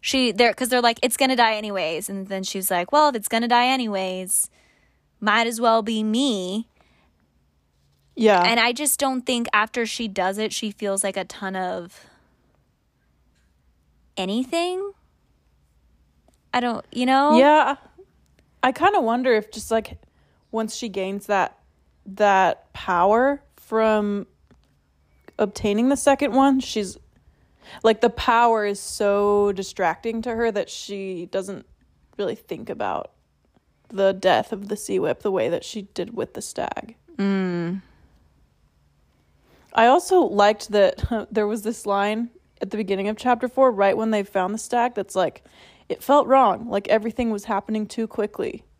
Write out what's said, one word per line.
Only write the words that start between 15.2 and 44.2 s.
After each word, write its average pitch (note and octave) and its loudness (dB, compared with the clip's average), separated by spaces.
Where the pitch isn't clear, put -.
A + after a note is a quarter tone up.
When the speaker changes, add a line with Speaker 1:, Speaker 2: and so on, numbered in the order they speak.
Speaker 1:
I B3 0
don't, A#3+ -4
you B3 -4
know? C4+ 4
Speaker 2:
Yeah. C#4+ 6
I B3+ 0
kinda F#4 2
wonder B3 0
if G#3+ -2
just, - -12
like, A3+ -2
once A3 -4
she A#3+ -8
gains G3 -6
that, G3 0
that F#3+ 2
power G#3+ 2
from G#3+ 0
obtaining G#3 0
the C#4+ 0
second C#4 2
one, C4+ 4
she's, G3+ -6
like, A3 4
the A#3+ 4
power A#3 2
is G3+ -4
so G3+ 2
distracting G3 -4
to A#3+ -6
her A3+ 0
that G3+ -4
she F#3+ -10
doesn't F#3+ -8
really G3+ -4
think - -12
about - -6
the G3 0
death F#3 0
of G3+ -10
the G#3 -6
Sea G3 -6
Whip - -2
the G#3+ -2
way C#3+ 0
that E3+ -4
she G#3+ -10
did A#3 -10
with - -8
the G#3 -12
stag. - -10
Speaker 1:
Mm. F#3 -2
Speaker 2:
I A3+ 6
also F4 6
liked G#3 2
that G#3 2
<laughs> - -20
there G#3+ 0
was G#3 -4
this G#3+ -6
line G#3 0
at G3 -8
the G#3+ -6
beginning G3 -2
of G#3+ -4
chapter B3 -2
four, C4 4
right G3 2
when A3 -2
they G#3 0